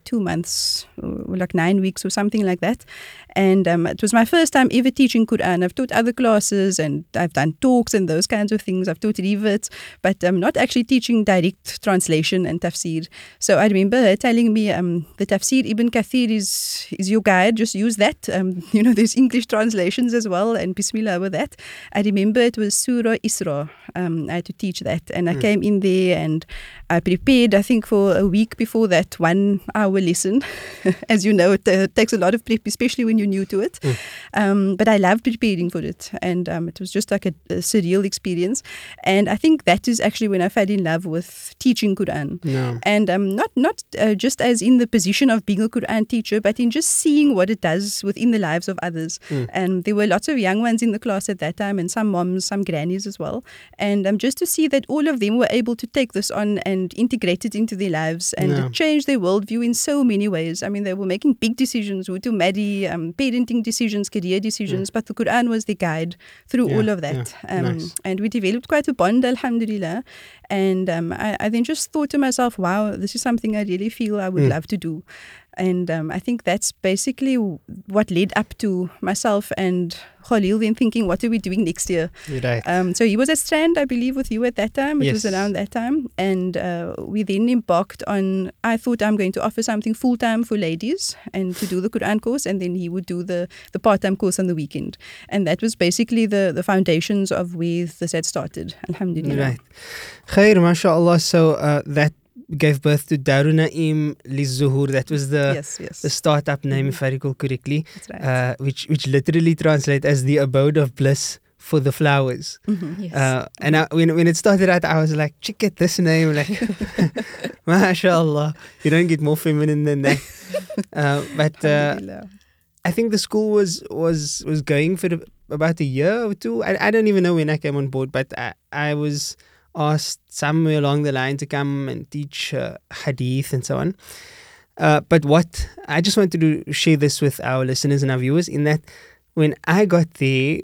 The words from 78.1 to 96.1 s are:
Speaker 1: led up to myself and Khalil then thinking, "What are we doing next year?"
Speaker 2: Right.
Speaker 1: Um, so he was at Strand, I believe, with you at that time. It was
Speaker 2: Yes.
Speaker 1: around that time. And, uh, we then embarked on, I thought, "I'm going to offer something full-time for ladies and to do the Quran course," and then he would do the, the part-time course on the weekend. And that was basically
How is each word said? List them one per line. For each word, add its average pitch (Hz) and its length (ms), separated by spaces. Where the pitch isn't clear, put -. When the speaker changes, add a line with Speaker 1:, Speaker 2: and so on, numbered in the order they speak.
Speaker 1:
led 185 260
up 214 220
to 185 300
myself 202 580
and 180 360
Khalil 208 320
then 220 140
thinking, 220 340
"What 180 160
are 233 40
we 226 100
doing 190 260
next 160 260
year?" 170 200
Speaker 2:
Right. 120 240
Speaker 1:
Um, 180 280
so 233 100
he 208 120
was 262 120
at 311 100
Strand, 330 380
I 294 80
believe, 254 320
with 269 140
you 226 140
at 247 120
that 220 180
time. 285 280
It - 100
was 214 120
Speaker 2:
Yes. 202 100
Speaker 1:
around 196 200
that 202 180
time. 247 440
And, 185 400
uh, 170 420
we 208 260
then 202 240
embarked 202 580
on, 190 460
I 226 140
thought, 233 260
"I'm 214 140
going 196 160
to - 100
offer 220 200
something 220 300
full-time 233 520
for 220 120
ladies 208 600
and 185 220
to 208 100
do 180 140
the 180 100
Quran 214 300
course," 247 260
and 196 160
then 180 140
he 175 120
would 175 180
do 180 160
the, 175 260
the 196 80
part-time 196 360
course 190 220
on 190 80
the 175 80
weekend. - 420
And 196 200
that 165 140
was 226 120
basically 226 520